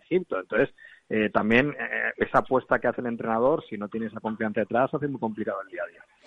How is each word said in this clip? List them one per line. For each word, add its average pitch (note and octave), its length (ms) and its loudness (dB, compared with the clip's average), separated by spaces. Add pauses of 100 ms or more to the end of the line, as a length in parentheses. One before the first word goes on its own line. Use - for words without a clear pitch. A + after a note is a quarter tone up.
Egipto. E3 380 -2
Entonces, A2 340 0 (340)
eh, G#2+ 220 2
también, A#2+ 500 4
eh, A2+ 380 -4
esa B2+ 220 2
apuesta B2+ 400 2
que B2 80 0
hace B2 140 0
el B2 60 -4
entrenador, A#2 640 0
si G#2+ 80 -8
no G2+ 120 -8
tiene A2+ 180 -6
esa G#2+ 120 -10
confianza A2 420 -2
detrás, A#2+ 300 2
hace D3 160 -2
muy C3+ 120 -6
complicado G#2+ 420 -4
el F#2+ 60 -14
día F2 160 -8
a E2+ 40 -6
día. - 160 -20 (240)